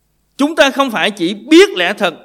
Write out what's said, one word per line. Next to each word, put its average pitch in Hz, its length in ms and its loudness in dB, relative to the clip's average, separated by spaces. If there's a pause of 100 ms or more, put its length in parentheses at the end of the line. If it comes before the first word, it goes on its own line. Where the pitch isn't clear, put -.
(360)
Chúng 302 200 -2
ta 285 140 2
không 269 200 -4
phải 190 200 -2
chỉ 190 240 -4
biết 320 420 4
lẽ 180 160 -2
thật 202 220 -4 (100)